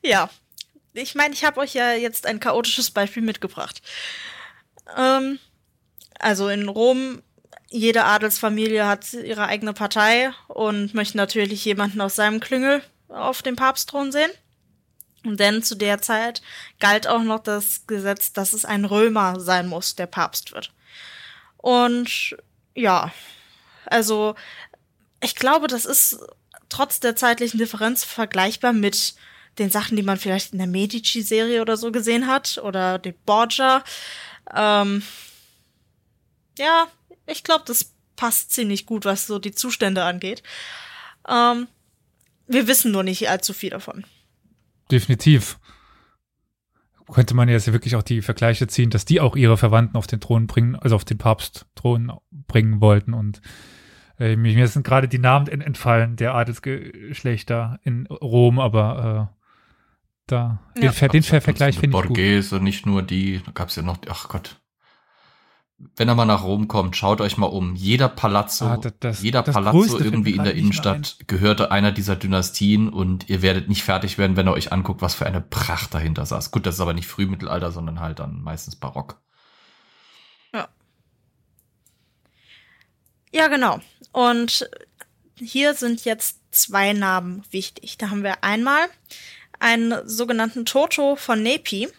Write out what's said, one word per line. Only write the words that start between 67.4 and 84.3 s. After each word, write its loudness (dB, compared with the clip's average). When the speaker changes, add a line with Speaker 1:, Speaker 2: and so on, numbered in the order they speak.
Speaker 3:
um. -2
Jeder 2
Palazzo, 0
Speaker 2:
Ah, 0
das, -6
das, -4
Speaker 3:
jeder 0
Speaker 2:
das 0
Speaker 3:
Palazzo 6
Speaker 2:
Größte 4
fällt 2
Speaker 3:
irgendwie 2
Speaker 2:
mir 0
Speaker 3:
in 0
der 2
Speaker 2:
gerade -2
nicht 2
mehr 2
Speaker 3:
Innenstadt -6
Speaker 2:
ein. -18
Speaker 3:
gehörte 2
einer 4
dieser -2
Dynastien 2
und -2
ihr 0
werdet 2
nicht 0
fertig -2
werden, 2
wenn 2
ihr 4
euch -2
anguckt, -2
was -2
für -6
eine -4
Pracht -6
dahinter -2
saß. -8
Gut, -4
das -4
ist -8
aber -2
nicht -6
Frühmittelalter, -4
sondern -8
halt -8
dann -12
meistens -12
Barock. -14
Speaker 1:
Ja. -8
Ja, 4
genau. 0
Und 2